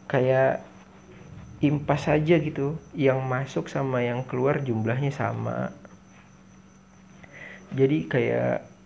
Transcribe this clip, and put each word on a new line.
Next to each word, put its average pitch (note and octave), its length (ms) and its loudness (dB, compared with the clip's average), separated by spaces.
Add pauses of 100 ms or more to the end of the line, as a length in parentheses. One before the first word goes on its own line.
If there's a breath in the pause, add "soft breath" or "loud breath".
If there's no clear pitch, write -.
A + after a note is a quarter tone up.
(100)
Kayak C3 560 2 (960)
impas D3 480 2
aja D#3 320 4
gitu, D3 400 -4 (160)
yang C3 240 4
masuk C3+ 480 -4
sama C3 320 -2
yang A#2+ 240 -2
keluar C3+ 320 0
jumlahnya B2+ 560 0
sama. A2+ 560 -4 (2000 loud breath)
Jadi C#3 400 2
kayak A#2+ 560 0 (200)